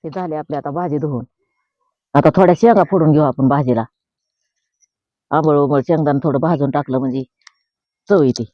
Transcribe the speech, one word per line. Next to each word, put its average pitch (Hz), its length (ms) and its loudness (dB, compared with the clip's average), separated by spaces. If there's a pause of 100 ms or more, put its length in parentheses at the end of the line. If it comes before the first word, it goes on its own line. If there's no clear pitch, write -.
हे 165 60 -12
झाली 175 260 -8
आपली 151 220 -10
आता 147 140 -8
भाजी 156 260 -4
धुवून. 139 260 -6 (920)
आता 147 200 6
थोड्या 185 220 4
शेंगा 226 340 4
फोडून 160 200 2
घेऊ 151 120 4
आपण 135 240 -2
भाजीला. 127 360 0 (1500)
आंबळ 151 260 2
उंबळ 143 300 0
शेंगदाणा 147 360 0
थोडं 165 180 0
भाजून 151 300 0
टाकलं 139 280 -4
म्हणजे 131 240 -6 (840)
चव 196 140 2
येते. 127 200 0 (100)